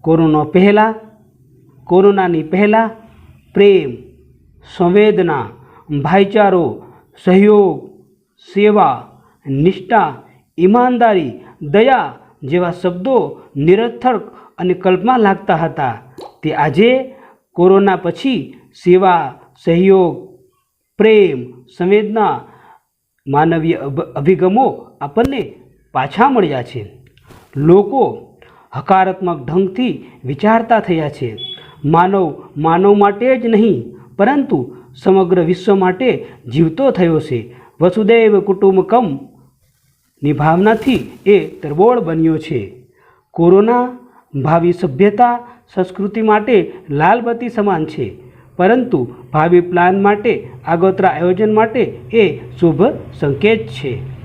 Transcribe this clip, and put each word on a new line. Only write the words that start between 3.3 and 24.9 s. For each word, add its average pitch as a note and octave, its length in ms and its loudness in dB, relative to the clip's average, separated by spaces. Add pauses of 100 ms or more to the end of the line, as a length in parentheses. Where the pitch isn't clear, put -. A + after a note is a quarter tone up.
પ્રેમ, F3+ 420 2 (800)
સંવેદના, F3 680 2 (560)
ભાઈચારો, F#3+ 800 0 (420)
સહયોગ, G3 640 2 (680)
સેવા, G3 680 0 (260)
નિષ્ઠા, D3+ 760 -2 (360)
ઈમાનદારી, A3 760 2 (300)
દયા F#3+ 560 0 (240)
જેવા E3+ 280 -2
શબ્દો F3+ 680 -4 (160)
નિરર્થક A3 640 0 (380)
અને F3+ 160 -2
કલ્પના F#3 420 0
લાગતા G3 400 0
હતા, C#3 420 -4 (440)
તે D3+ 120 -4
આજે A3+ 600 0 (380)
કોરોના F#3+ 440 2
પછી E3+ 580 -6 (300)
સેવા, F3 560 2 (240)
સહયોગ, F3+ 720 2 (640)
પ્રેમ, F3+ 540 2 (260)
સંવેદના, G3+ 640 -2 (840)
માનવીય D#3+ 480 0
અભ-, C#3 420 -8
અભિગમો F#3 680 0 (140)